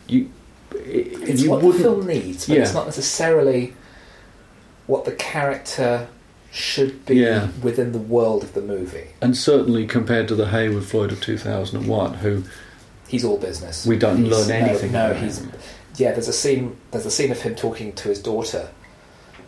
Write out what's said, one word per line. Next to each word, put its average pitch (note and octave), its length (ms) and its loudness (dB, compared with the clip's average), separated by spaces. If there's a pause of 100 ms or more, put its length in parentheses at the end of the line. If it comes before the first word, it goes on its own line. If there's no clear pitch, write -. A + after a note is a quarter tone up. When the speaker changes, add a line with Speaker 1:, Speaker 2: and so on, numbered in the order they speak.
Speaker 1:
you, B2+ 220 2 (420)
i-, - 40 -10
Speaker 2:
It's - 680 -2
Speaker 1:
you D#3 80 4
Speaker 2:
what - 120 4
Speaker 1:
wouldn't F3 200 6
Speaker 2:
the A#3 80 6
film G3 160 0
needs, G2 400 -4
but D3 120 6
it's G#2+ 120 4
Speaker 1:
Yeah. F#2 40 -4
Speaker 2:
not D#2+ 120 -2
necessarily C3+ 840 2 (1120)
what C3+ 180 0
the C#3+ 80 -4
character B2 960 -4 (440)
should - 540 -2
be C3+ 100 4
Speaker 1:
Yeah. A2 320 4 (140)
Speaker 2:
within A#2+ 300 -2
the A#2 60 -4
world A2 440 2
of - 120 -12
the G2+ 60 -2
movie. F#2 480 -8 (120)
Speaker 1:
And B2 160 2
certainly A#2+ 500 2
compared A2+ 420 0
to A2+ 60 0
the G#2 140 2
Hayward G#2+ 360 0
Floyd G2+ 280 0
of G2 80 -8
two A2 180 -4
thousand G#2 400 -4
and G#2+ 100 -4
one, A2 260 0
who G2+ 280 0 (640)
Speaker 2:
He's A#2+ 160 -2
all G#2 140 2
business. - 480 -6
Speaker 1:
we A2+ 100 4
don't A2 280 4
Speaker 2:
He's, A2 80 2
Speaker 1:
learn G#2+ 160 4
Speaker 2:
no, A2 60 0 (120)
Speaker 1:
anything G#2 260 0
Speaker 2:
no, A2+ 180 2
Speaker 1:
about G2 120 -4
Speaker 2:
he's, G#2 160 -6
Speaker 1:
him. - 140 -12 (440)
Speaker 2:
yeah, - 160 2
there's - 160 -4
a - 40 -2
scene, B2+ 440 0 (140)
there's G#2+ 160 -6
a G#2+ 40 -6
scene C#3 200 0
of - 100 -4
him A2 140 -4
talking A2 400 -6
to - 140 -6
his G2+ 120 -2
daughter G#2+ 480 -4 (800)